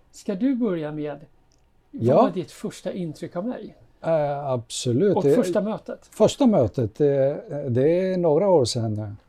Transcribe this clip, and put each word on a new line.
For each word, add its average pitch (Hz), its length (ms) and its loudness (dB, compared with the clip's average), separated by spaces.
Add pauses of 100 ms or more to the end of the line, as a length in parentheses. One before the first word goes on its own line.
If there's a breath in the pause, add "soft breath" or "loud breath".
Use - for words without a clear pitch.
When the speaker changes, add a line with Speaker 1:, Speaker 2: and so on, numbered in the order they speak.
(120)
Speaker 1:
ska - 240 -8
du 254 200 -2
börja 175 360 -4
med, 151 200 -8 (800)
vad 285 120 -8
Speaker 2:
Ja. 139 180 4
Speaker 1:
var 240 100 2
ditt 170 200 -8
första - 400 -10
intryck 170 440 -10
av 180 120 -8
mig? 220 280 -12 (260)
Speaker 2:
Eh, 147 500 -2
absolut. 127 680 0
Speaker 1:
Och - 60 0
Speaker 2:
Det 143 120 4
Speaker 1:
första 185 260 0
mötet? - 500 -8
Speaker 2:
Första - 360 4
mötet, 135 540 0
eh, 147 60 6 (600)
det 165 440 2
är 185 40 -2
några 175 320 2
år 156 160 6
sedan 113 280 -4 (360)